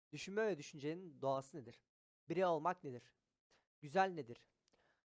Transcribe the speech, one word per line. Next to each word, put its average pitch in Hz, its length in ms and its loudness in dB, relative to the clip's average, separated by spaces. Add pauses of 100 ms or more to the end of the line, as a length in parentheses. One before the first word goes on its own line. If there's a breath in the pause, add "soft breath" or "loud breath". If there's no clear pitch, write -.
(120)
Düşünme 196 360 0
ve 185 100 2
düşüncenin 147 640 -6
doğası 135 360 0
nedir? 117 240 -12 (480)
Birey 180 160 4
olmak 170 380 2
nedir? 123 300 -10 (680 soft breath)
Güzel 185 280 4
nedir? 135 360 -8 (720 soft breath)